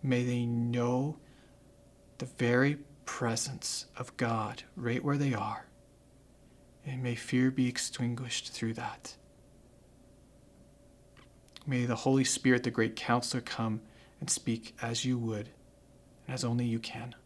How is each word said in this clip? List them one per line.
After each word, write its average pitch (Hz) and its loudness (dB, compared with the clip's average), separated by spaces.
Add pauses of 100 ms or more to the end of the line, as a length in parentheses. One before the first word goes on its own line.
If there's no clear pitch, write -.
May 127 2
they 123 2
know 120 2 (1000)
the 127 -6
very 127 4 (300)
presence - -4 (100)
of - -10
God 113 -2 (120)
right 123 -2
where 143 0
they 139 2
are, 101 -4 (1200)
and 131 -4
may 120 0
fear 127 2
be 131 2
extinguished 120 -4
through 113 -2
that. - -8 (2500)
May 123 2
the 120 2
Holy 135 4
Spirit, 127 4
the 120 2
great 113 0
counselor, 123 0
come 110 -2 (400)
and 139 -8
speak - -4
as 117 -2
you 127 2
would 110 -4 (760)
and 131 -6
as 123 -4
only 120 2
you 113 0
can. 117 -8 (120)